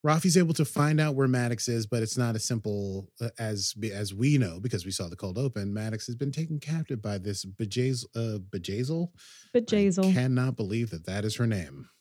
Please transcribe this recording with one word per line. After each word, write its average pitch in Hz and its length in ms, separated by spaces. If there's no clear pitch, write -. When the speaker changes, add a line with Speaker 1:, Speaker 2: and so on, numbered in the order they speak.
Speaker 1:
Rafi's 160 320
able 170 180
to 156 100
find 151 360
out 151 140
where 135 140
Maddox 123 400
is, 117 180
but 117 160
it's 110 160
not 117 160
as 107 80
simple, 101 640
uh, 117 80
as, 107 360
as 98 200
we 135 240
know, 90 220
because 101 260
we 95 60
saw 92 180
the 87 60
cold 95 240
open. 107 340
Maddox 110 340
has 120 100
been 139 160
taken 160 260
captive 147 420
by 104 180
this 95 260
Bejaz-, 120 600
uh, 113 220
Bejazel? 113 720
Speaker 2:
Bejazel. 202 560
Speaker 1:
I - 20
cannot 127 440
believe 110 340
that 82 160
that 101 180
is 107 120
her 120 100
name. 76 420